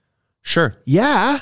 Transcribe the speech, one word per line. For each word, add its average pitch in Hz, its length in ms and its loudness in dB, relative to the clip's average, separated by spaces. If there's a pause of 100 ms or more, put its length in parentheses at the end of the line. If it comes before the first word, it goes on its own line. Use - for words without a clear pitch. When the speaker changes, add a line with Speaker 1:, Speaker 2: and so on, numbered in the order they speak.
(420)
Speaker 1:
Sure. 156 420 -2
Speaker 2:
Yeah. 254 560 0